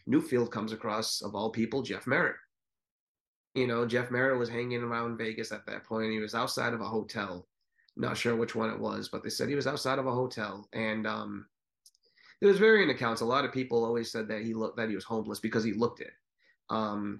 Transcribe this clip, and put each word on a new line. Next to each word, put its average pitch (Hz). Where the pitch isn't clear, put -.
Newfield 120
comes 110
across, 110
of 101
all 107
people, 117
Jeff -
Merritt. 143
You 127
know, 120
Jeff 120
Merritt 127
was 117
hanging 120
around 117
Vegas 110
at 107
that 104
point. 110
He 110
was 107
outside 120
of 113
a 107
hotel. 104
Not 117
sure 117
which 113
one 110
it 110
was, 104
but 107
they 117
said 123
he 143
was 131
outside 135
of 131
a 127
hotel. 110
And, 110
um, 104
there 202
was 185
varying 208
accounts. 120
A 113
lot 131
of 123
people 123
always 117
said 113
that 107
he 113
looked, 110
that 110
he 101
was 95
homeless 104
because 113
he 110
looked 117
it. -
Um, 104